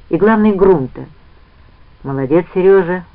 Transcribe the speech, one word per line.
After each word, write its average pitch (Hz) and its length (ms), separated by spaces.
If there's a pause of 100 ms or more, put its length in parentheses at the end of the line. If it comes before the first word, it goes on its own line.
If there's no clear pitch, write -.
(100)
и, 165 80
главное, 214 380
грунта». 160 500 (960)
«Молодец, 139 540
Сережа, 185 480 (120)